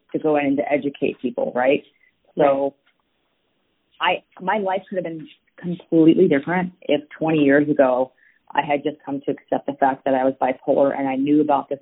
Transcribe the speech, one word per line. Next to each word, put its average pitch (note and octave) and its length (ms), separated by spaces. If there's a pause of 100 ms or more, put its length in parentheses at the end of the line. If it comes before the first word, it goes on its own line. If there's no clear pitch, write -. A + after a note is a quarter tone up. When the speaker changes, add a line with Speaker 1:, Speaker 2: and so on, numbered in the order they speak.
(120)
Speaker 1:
to D#3 80
go D3+ 160
in C#3+ 100
and C#3 120
to C#3+ 120
educate C#3 520
people, - 340
right? B2+ 300 (520)
So C#3 380 (1300)
Speaker 2:
Right. F3 220 (160)
Speaker 1:
I, - 40
my F#3+ 140
life F#3+ 320
could F#3+ 80
have F3 80
been D#3+ 240 (260)
completely E3+ 720
different F3 540
if - 280
twenty D#3+ 300
years D3 300
ago C3 420 (400)
I - 100
had D3 220
just D3 220
come C#3 160
to - 100
accept - 340
the - 80
fact C3+ 320
that C3+ 80
I C3 100
was C3+ 180
bipolar C3+ 560
and C#3 100
I C3+ 80
knew D3 260
about C#3+ 280
this C#3 120